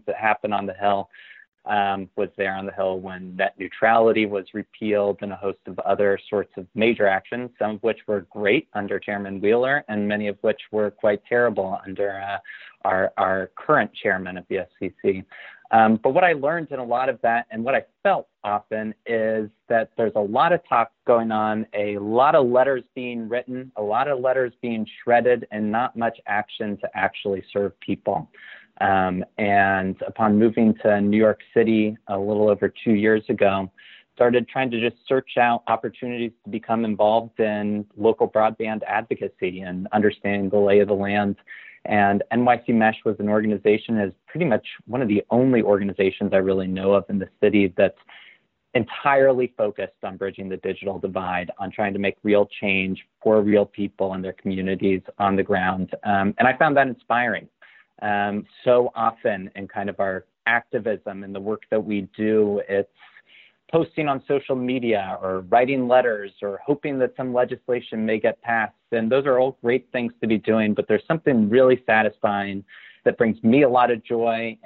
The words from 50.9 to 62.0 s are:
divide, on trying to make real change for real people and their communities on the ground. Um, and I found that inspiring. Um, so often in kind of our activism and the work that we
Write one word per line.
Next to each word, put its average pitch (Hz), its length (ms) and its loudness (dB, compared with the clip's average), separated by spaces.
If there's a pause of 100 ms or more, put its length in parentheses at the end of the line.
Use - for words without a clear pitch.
divide, 90 500 -6 (100)
on 95 120 -8
trying 101 220 -4
to 101 60 -6
make 98 240 -2
real 104 260 2 (100)
change 95 480 -2 (160)
for 110 180 4
real 104 240 4
people 98 500 -6
and 92 60 -8
their 92 120 -8
communities 95 680 -2 (160)
on 98 200 2
the 98 60 2
ground. 92 600 -2
Um, 101 360 0
and 117 60 2
I 131 120 2
found 151 180 2
that 139 120 4
inspiring. 120 600 -4 (540)
Um, 104 440 -2 (200)
so 123 280 4
often 110 640 -4
in 98 140 -12
kind 101 200 -8
of 95 120 -4
our 95 240 -4 (220)
activism 107 760 -4
and 98 100 -14
the 101 60 -8
work 104 220 -6 (100)
that 110 80 2
we 104 380 -4